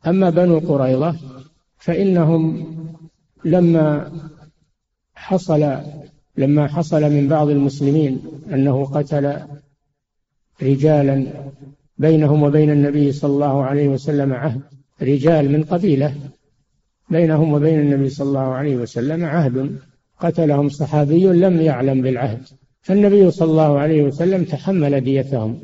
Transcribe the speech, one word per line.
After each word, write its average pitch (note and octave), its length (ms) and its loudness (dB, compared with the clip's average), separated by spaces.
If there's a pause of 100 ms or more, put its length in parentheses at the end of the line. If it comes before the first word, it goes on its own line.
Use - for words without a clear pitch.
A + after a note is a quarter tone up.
أما F#3 220 2
بنو E3+ 300 2
قريظة C#3 560 0 (640)
فإنهم E3 880 0 (800)
لما D#3+ 680 2 (1040)
حصل D3+ 640 -2 (600)
لما C#3+ 300 2
حصل D#3 340 -2
من D3 260 2
بعض D3+ 220 2
المسلمين C#3 720 0 (320)
أنه C3+ 320 0
قتل C#3+ 540 -4 (1200)
رجالا C#3 680 2 (680)
بينهم D3+ 460 2
وبين D3 260 2
النبي C#3+ 420 2
صلى C#3+ 200 -4
الله C#3 320 0
عليه C#3+ 240 -2
وسلم C#3 460 -2
عهد، A#2+ 280 -6 (400)
رجال C#3+ 500 2
من D3+ 120 0
قبيلة D3+ 520 0 (920)
بينهم D#3+ 440 2
وبين D3+ 260 2
النبي C#3 300 0
صلى C#3 180 -6
الله C3+ 260 -2
عليه C#3 220 -4
وسلم C3 500 -6
عهد، C#3 540 -2 (400)
قتلهم D3 500 0
صحابي D3+ 560 0
لم F3+ 360 4
يعلم C3+ 400 0
بالعهد، B2 400 -4 (400)
فالنبي G3+ 500 4
صلى D#3+ 200 0
الله D3+ 280 2
عليه D3+ 240 2
وسلم E3+ 400 0
تحمل D3 580 -2
ديتهم B2+ 640 -4